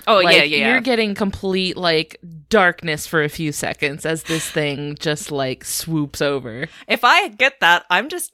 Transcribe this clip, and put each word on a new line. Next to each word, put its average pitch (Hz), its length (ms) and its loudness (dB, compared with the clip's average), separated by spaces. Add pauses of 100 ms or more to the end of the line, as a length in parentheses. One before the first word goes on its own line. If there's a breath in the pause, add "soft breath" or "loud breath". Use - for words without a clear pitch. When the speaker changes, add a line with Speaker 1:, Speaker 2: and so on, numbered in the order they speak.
Speaker 1:
Oh, 214 140 6
Speaker 2:
Like, 175 180 6
Speaker 1:
yeah, 156 60 6
yeah, 151 140 0
yeah. 226 140 2
Speaker 2:
you're 254 100 0
getting 220 340 0
complete, 190 600 -2
like, 165 440 -2 (280)
darkness 170 600 2
for 160 160 2
a 151 60 0
few 151 220 -4
seconds - 540 -6
as 160 180 -4
this 160 240 -4
thing 147 520 -4
just, 151 320 -6
like, 135 340 -4
swoops 151 560 -4
over. 135 460 -4 (200 loud breath)
Speaker 1:
If 226 160 -2
I 330 260 4
get 254 320 0
that, 175 280 4
I'm 202 180 0
just - 260 -10